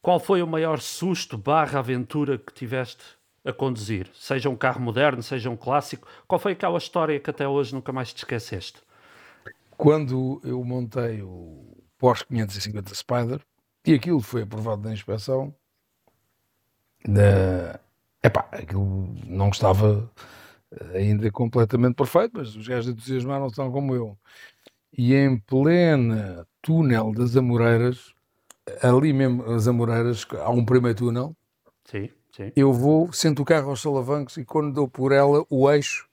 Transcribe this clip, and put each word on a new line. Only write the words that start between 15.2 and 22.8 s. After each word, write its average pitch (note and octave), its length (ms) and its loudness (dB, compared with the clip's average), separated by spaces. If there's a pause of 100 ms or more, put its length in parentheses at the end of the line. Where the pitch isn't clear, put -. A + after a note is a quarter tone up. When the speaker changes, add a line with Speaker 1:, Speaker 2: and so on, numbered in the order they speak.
Speaker 2:
da... F#2+ 720 4 (420)
Epá, - 300 2
aquilo F#2+ 640 -4 (100)
não G2 240 0
estava, G#2 640 2 (600)
eh, F2 260 -10
ainda G#2 340 2
completamente A#2+ 640 2
perfeito, G3 400 0
mas A#2 200 -10
os A2 120 -14
gajos B2 240 -4